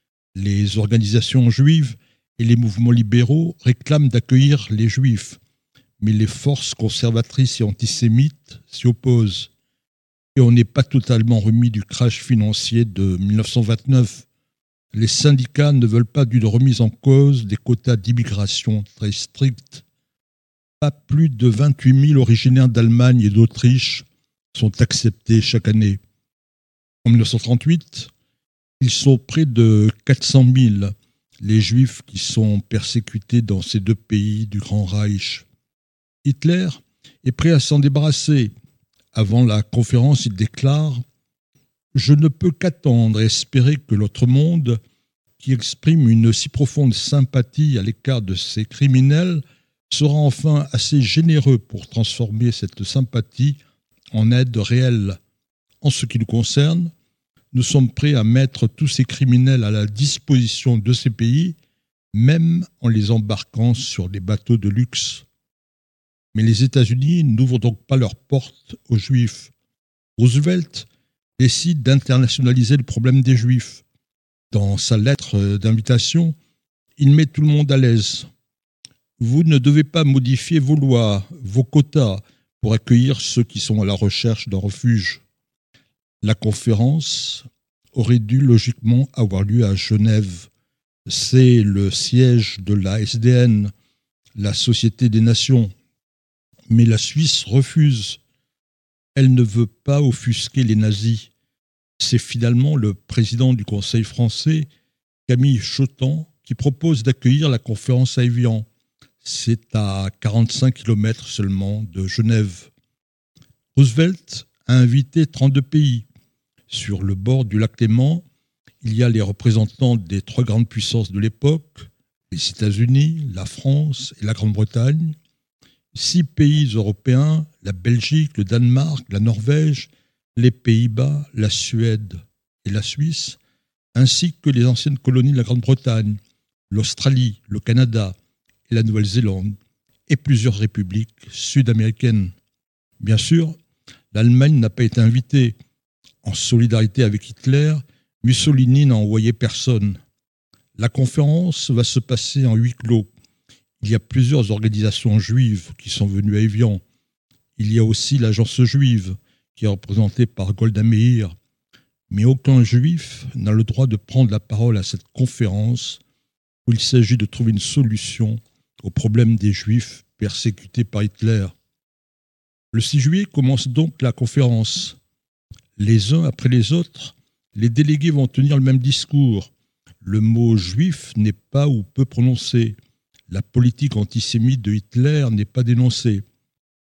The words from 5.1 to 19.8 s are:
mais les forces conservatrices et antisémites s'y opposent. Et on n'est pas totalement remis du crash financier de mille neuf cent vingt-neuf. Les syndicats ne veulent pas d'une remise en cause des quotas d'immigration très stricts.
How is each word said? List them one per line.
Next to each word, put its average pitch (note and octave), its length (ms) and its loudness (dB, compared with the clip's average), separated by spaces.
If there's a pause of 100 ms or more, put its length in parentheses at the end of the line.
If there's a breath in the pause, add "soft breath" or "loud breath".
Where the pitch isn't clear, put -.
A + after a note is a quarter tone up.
mais G#2 100 0
les G#2+ 160 2
forces - 460 -4
conservatrices A#2 880 -2
et - 20 0
antisémites A2+ 1000 -2
s'y - 220 -4
opposent. A#2 640 0 (840)
Et C3+ 60 4
on A#2+ 100 6
n'est A#2+ 140 6
pas - 180 -2
totalement A#2 560 0
remis A2+ 300 2
du G#2+ 140 -6
crash - 380 -4
financier A2+ 640 0
de F#2+ 320 -2
mille G2+ 200 0
neuf A2 120 -2
cent A#2+ 120 -2
vingt-neuf. A#2 680 0 (680)
Les A2 140 -2
syndicats C#3+ 680 0
ne B2 120 2
veulent A2+ 200 2
pas C#3+ 200 -2
d'une A2+ 220 0
remise A#2+ 340 2
en A2 80 2
cause C3+ 560 2
des G2+ 100 -6
quotas A#2+ 420 -2
d'immigration G#2 840 -4 (120)
très G#2 160 -6
stricts. - 760 -6 (960)